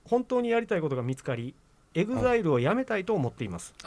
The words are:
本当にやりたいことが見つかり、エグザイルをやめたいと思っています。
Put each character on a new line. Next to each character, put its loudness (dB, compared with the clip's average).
本 2
当 0
に 0
や 4
り -6
た 0
い 0
こ -2
と 0
が -2
見 -2
つ -20
か -2
り、 -8
エ 2
グ -2
ザ 4
イ 2
ル 4
を 4
や 2
め 0
た -2
い -6
と 0
思 0
っ -8
て -8
い -6
ま -8
す。 -14